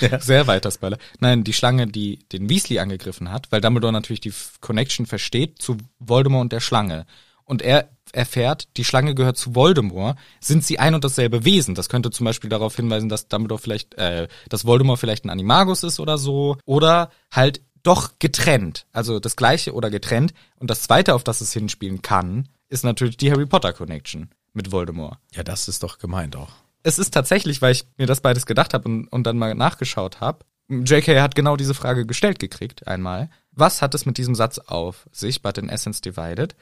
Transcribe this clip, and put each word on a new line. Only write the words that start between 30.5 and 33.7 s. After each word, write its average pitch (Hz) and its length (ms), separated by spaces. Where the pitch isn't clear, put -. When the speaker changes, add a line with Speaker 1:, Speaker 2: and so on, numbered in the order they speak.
Speaker 2:
J 135 340
K 139 180
hat 139 140
genau 147 220
diese 139 160
Frage 127 320
gestellt 175 340
gekriegt - 480
einmal. 92 420
Was 156 300